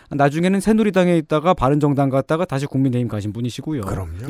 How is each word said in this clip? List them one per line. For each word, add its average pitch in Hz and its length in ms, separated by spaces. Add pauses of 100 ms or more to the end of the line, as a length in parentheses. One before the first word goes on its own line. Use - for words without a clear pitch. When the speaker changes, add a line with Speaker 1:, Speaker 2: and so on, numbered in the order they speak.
(100)
Speaker 1:
나중에는 160 500
새누리당에 190 580
있다가 156 340
바른정당 143 560
갔다가 139 380
다시 139 180
국민의힘 131 440
가신 104 260
분이시고요. 123 480
Speaker 2:
그럼요. 95 300 (180)